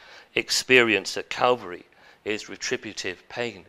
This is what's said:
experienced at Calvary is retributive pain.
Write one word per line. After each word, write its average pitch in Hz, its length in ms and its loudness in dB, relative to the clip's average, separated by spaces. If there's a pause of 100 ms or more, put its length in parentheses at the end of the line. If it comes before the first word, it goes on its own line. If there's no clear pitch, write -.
(360)
experienced 113 800 4
at 95 140 -8
Calvary 117 560 -2 (400)
is 104 240 -6
retributive 101 800 -8
pain. 107 380 -8